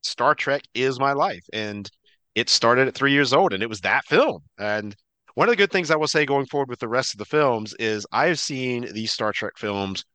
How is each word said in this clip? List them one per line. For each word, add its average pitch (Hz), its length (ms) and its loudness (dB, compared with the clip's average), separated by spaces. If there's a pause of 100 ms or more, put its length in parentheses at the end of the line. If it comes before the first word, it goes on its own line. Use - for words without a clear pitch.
Star 143 320 2
Trek 143 280 -2 (120)
is 127 260 0
my 139 140 2
life. 143 300 -2 (100)
And 104 340 -6 (460)
it 113 160 0
started 123 380 4
at - 60 -6
three 139 180 2
years 139 200 4
old, 156 220 4
and 95 80 -2
it 117 80 -4
was 104 120 -8
that 104 220 0
film. 165 380 2 (160)
And 104 360 -4 (400)
one 170 140 2
of 240 40 4
the 233 40 2
good 202 140 2
things 175 200 0
I 160 60 4
will 151 120 0
say 151 180 2
going 139 200 0
forward 139 240 -4
with 123 100 -10
the 120 80 -6
rest 123 260 -2
of 107 40 -18
the 104 60 -8
films 120 540 0
is 110 340 -2
I've 147 260 2
seen 127 540 -6
these 110 200 -6
Star 107 200 -4
Trek - 240 -6
films 98 480 -4 (100)